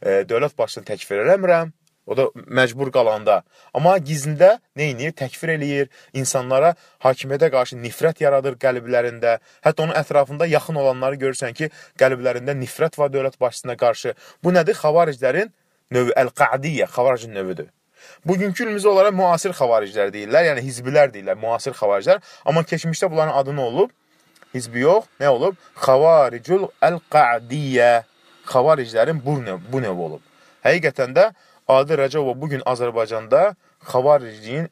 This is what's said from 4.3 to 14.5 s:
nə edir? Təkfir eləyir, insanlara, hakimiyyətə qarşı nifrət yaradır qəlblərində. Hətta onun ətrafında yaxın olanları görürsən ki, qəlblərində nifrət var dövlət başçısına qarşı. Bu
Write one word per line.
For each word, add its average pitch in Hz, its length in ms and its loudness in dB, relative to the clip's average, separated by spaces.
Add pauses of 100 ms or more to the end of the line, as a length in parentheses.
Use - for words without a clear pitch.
nə 147 140 -2
edir? 135 220 -6
Təkfir - 440 -8
eləyir, 143 320 -2 (240)
insanlara, 135 600 0 (240)
hakimiyyətə 135 520 0
qarşı 127 260 -2
nifrət 123 480 -4
yaradır 139 300 0
qəlblərində. 120 840 -2 (260)
Hətta 156 180 0
onun 160 120 -2
ətrafında 143 540 0
yaxın 151 260 -2
olanları 135 420 -2
görürsən 131 380 -6
ki, 156 160 -6 (280)
qəlblərində 127 600 0
nifrət 143 400 -4
var 143 120 2
dövlət 135 300 -4
başçısına 120 360 -4
qarşı. 120 380 0 (280)
Bu 170 80 0